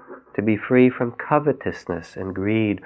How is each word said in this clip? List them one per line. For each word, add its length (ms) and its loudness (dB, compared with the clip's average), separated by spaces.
to 80 -4
be 160 0
free 320 4
from 240 -2
covetousness 1040 -4
and 180 -8
greed 500 0